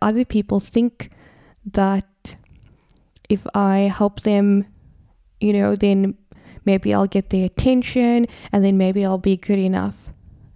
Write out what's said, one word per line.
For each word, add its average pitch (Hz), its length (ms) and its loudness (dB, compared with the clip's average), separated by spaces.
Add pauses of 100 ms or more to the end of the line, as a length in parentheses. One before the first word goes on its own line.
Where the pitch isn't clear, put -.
other 220 240 0
people 202 340 -2
think - 500 -4 (540)
that 196 720 -4 (960)
if 202 240 -4
I 196 420 2
help 208 280 -2
them, 202 420 2 (760)
you 208 140 0
know, 202 200 0
then 196 400 2 (520)
maybe 196 260 0
I'll 196 140 2
get 196 240 -4
their 185 160 0
attention 240 800 0 (260)
and 202 100 2
then 196 140 4
maybe 190 300 0
I'll 190 100 -2
be 185 220 0
good 202 200 -2
enough. 185 380 -2 (600)